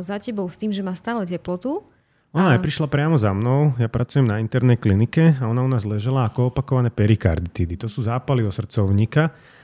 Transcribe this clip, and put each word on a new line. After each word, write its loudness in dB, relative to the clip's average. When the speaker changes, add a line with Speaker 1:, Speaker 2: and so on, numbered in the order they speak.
Speaker 1:
za -8
tebou -8
s -18
tým, -4
že -6
má -6
stále -6
teplotu? -8
Speaker 2:
Ona 4
Speaker 1:
A 4
Speaker 2:
aj -4
prišla -4
priamo 0
za 2
mnou. 0
Ja 0
pracujem 0
na 0
internej 2
klinike 4
a -4
ona 0
u 0
nás -2
ležela -2
ako 0
opakované 0
perikarditídy. 0
To -8
sú -8
zápaly -2
osrdcovníka. 0